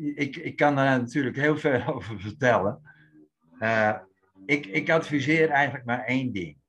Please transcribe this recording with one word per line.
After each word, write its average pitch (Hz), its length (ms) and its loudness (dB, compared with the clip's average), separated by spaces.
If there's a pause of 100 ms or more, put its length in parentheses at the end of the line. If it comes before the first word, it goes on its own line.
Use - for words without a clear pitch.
(160)
ik, 143 200 -6
ik - 200 -10
kan 147 200 4
daar 135 240 4
natuurlijk 135 360 -2
heel 147 220 2
veel 139 320 0
<laughs> 131 60 -2
over 107 240 -10
vertellen. 104 640 0 (760)
Eh, 110 380 2 (480)
ik, 143 200 -2
ik 156 240 -4
adviseer 156 600 2
eigenlijk 139 360 0
maar 120 180 -2
één 127 300 -2
ding. 85 240 -8 (120)